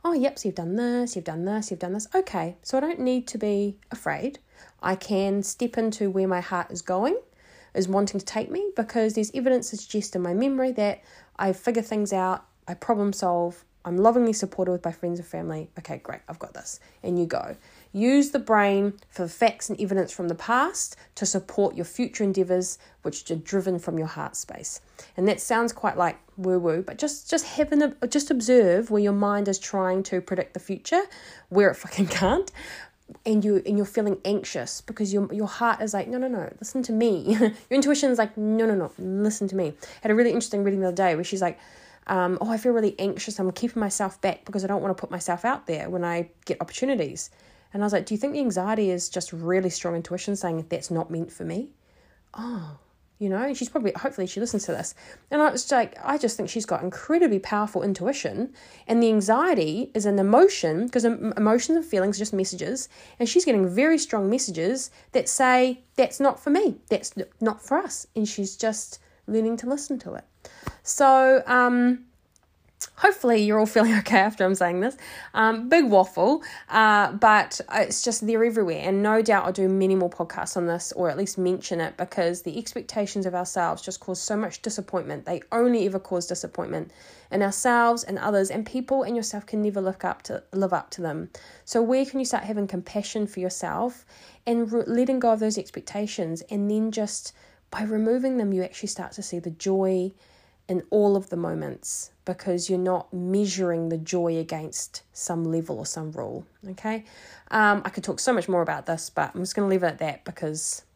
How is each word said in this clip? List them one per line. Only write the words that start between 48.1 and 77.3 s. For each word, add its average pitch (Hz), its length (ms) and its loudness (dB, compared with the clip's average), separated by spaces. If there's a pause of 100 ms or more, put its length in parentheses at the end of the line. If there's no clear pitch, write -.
you 208 40 -2
think 269 140 -2
the 294 80 -4
anxiety 208 520 0
is 180 180 -4
just 175 240 -8
really 180 360 0
strong 170 240 -4
intuition 175 440 -6
saying, 165 320 -4
'That's 160 200 -6
not 165 220 -4
meant 165 220 -6
for - 100 -14
me'?" 180 300 -8 (600)
Oh, 196 440 -10 (400)
you 208 120 -2
know, 190 80 0
and 262 180 -2
she's 247 140 -6
probably, 220 260 0
hopefully 262 300 -4
she 185 140 -8
listens 220 260 -4
to - 60 -4
this. - 240 -6 (340)
And 302 140 4
I 302 80 6
was - 200 -4
like, 254 320 2
"I 294 140 -2
just 233 180 0
think 175 140 -6
she's 214 160 -4
got - 160 -2
incredibly 269 560 2
powerful 208 460 -2
intuition." 202 680 -2 (360)
And 233 160 4
the 226 60 6
anxiety 220 840 2
is 208 140 0
an 202 100 4
emotion, 208 720 4
'cause 240 160 0
em-, 226 320 0
emotions 220 380 4
and 330 100 0
feelings 196 320 0
are - 20 -8
just 208 140 -4
messages. - 560 -4 (300)
And 240 100 0
she's 359 160 4
getting 208 240 4
very 294 300 4
strong 202 280 0
messages 208 640 -2 (220)
that 247 180 2
say, 254 540 4 (140)
"That's 262 220 2
not 269 200 2
for - 100 -4
me. 320 300 2 (100)
That's - 260 -2
n-, 208 100 -6 (140)
not 220 220 0
for - 160 0
us." - 380 -6
And 214 120 0
she's 196 300 -6
just 220 400 -4 (300)
learning 226 300 0
to 240 120 -6
listen 285 300 -4
to - 160 -12
it. - 80 -14 (580)
So, 262 640 8
um, 247 600 4 (920)
hopefully 240 480 4
you're 214 160 4
all 220 80 6
feeling 226 260 4
<laughs> 214 60 4
okay 208 180 2
after 202 260 4
I'm 190 120 4
saying 180 240 0
this. 254 180 -2 (360)
Um, 220 360 2
big 330 160 8
waffle, 208 580 4 (260)
uh, 208 440 6
but 214 480 6 (120)